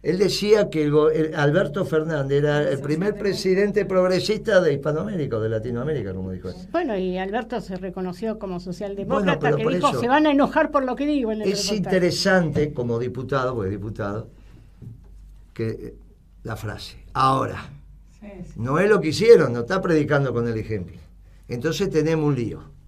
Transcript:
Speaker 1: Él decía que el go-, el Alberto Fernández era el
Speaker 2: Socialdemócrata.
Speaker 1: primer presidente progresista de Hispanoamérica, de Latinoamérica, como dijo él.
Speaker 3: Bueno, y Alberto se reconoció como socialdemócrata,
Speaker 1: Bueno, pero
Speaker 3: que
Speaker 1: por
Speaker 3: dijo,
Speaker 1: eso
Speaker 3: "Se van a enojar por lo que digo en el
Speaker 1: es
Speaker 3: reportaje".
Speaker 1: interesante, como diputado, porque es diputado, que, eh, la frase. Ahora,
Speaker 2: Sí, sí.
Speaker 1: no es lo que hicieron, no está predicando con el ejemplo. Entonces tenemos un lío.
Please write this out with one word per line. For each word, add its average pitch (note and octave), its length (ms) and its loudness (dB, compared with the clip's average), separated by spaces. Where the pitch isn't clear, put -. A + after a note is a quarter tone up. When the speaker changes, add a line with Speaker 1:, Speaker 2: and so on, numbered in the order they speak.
Speaker 1:
Él E3 160 0
decía G3+ 520 4
que D#3 120 0
el D3 80 2
go-, D3+ 200 6
el D#3+ 240 0
Alberto E3 500 2
Fernández D3+ 540 0
era D3 200 2
el D3 60 0
Speaker 2:
Socialdemócrata. C#3+ 80 -8
Speaker 1:
primer F3 320 0
presidente G3 680 0
progresista F#3 760 2
de D#3+ 140 4
Hispanoamérica, D3+ 640 -4
de A2 100 -2
Latinoamérica, A#2 640 -4
como F#2 200 -6
dijo F2+ 160 -10
él. F2+ 80 -10
Speaker 3:
Bueno, D#4 240 -2
y F#3 220 -4
Alberto A3 420 -6
se F#3 160 -10
reconoció F#3 640 -8
como F#3+ 220 -8
socialdemócrata, G3 640 -4
Speaker 1:
Bueno, - 160 0
pero - 180 2
Speaker 3:
que A3 40 -2
Speaker 1:
por B3+ 120 0
Speaker 3:
dijo, C#4 160 2
Speaker 1:
eso - 100 -2
Speaker 3:
"Se A#3+ 80 -2
van D4+ 180 4
a D4 60 4
enojar C#4+ 380 2
por C#4 140 0
lo B3+ 120 -4
que C#4 100 -4
digo C#4 260 0
en G#3+ 100 -4
el G3 60 0
Speaker 1:
es G3 100 0
Speaker 3:
reportaje". G#3+ 180 -2
Speaker 1:
interesante, F3 960 2
como A#2+ 240 -2
diputado, B2+ 560 -2
porque G2+ 180 -4
es G2+ 60 -6
diputado, G#2 500 -8
que, A2+ 140 -4
eh, - 260 -10
la A2 140 -8
frase. - 420 -12
Ahora, C3 560 0
Speaker 2:
Sí, G#3+ 60 -18
sí. - 120 -18
Speaker 1:
no B2+ 220 -2
es G3+ 120 4
lo G3+ 100 6
que D#3 80 0
hicieron, E3+ 440 8
no A#2+ 80 -2
está F#3 200 -2
predicando D3 520 2
con A#2 160 0
el A2+ 100 -2
ejemplo. G#2 380 -6
Entonces D#3 420 -2
tenemos D#3 360 2
un C#3+ 80 4
lío. A2+ 300 -4